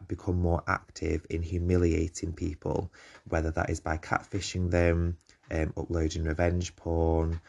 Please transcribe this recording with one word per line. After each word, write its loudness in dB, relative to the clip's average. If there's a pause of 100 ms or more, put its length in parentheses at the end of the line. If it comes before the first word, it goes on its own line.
become -2
more 2
active -4
in -2
humiliating 2
people, -4 (360)
whether 0
that -2
is -2
by -2
catfishing -4
them, 4 (340)
um, -2
uploading -2
revenge 0
porn, 0